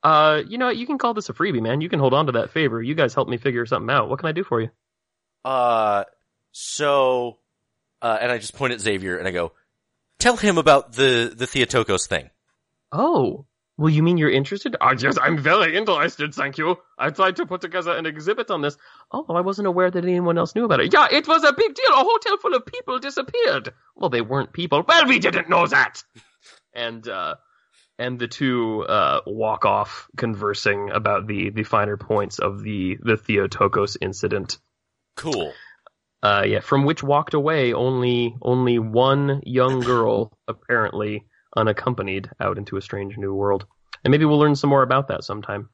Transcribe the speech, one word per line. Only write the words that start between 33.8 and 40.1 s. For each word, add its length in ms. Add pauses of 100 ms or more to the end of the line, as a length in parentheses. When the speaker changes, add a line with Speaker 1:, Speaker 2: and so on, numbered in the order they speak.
Speaker 1:
incident. 560 (580)
Speaker 2:
Cool. 380 (680)
Speaker 1:
Uh, 240
yeah, 140
from 240
which 180
walked 300
away 400
only, 680
only 380
one 680
young 360
girl, 500 (100)